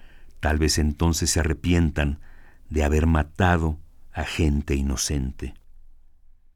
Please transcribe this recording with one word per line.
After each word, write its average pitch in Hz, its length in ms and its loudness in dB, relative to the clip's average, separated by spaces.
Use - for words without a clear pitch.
tal 76 200 0
vez 78 180 2
entonces 80 520 0
se - 100 0
arrepientan 78 800 0
de 76 140 0
haber 76 240 4
matado 80 720 2
a 80 120 -6
gente 73 520 0
inocente". 69 800 -4